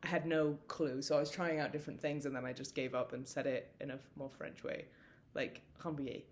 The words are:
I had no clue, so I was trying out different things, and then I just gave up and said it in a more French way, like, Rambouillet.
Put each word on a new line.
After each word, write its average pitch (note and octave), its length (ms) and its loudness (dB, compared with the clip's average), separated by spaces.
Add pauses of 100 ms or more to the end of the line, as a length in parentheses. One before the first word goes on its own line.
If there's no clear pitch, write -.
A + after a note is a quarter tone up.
I - 60 0
had E3 180 4
no D#3 320 6 (100)
clue, C#3 340 0
so D3+ 140 4
I C#3+ 40 8
was D3 100 2
trying E3+ 280 2
out C#3+ 140 2
different D3+ 280 -4
things, D3 260 0
and C3+ 100 0
then B2+ 80 -2
I B2+ 80 -2
just C3 220 -6
gave C3 200 0
up B2+ 180 2
and C3 140 -4
said C3+ 200 -2
it - 340 0
in C#3 100 -6
a C3 80 -6 (160)
more C3+ 160 -8
French - 320 -10
way, - 240 -4 (480)
like, - 280 -2 (200)
Rambouillet. C#3 500 -4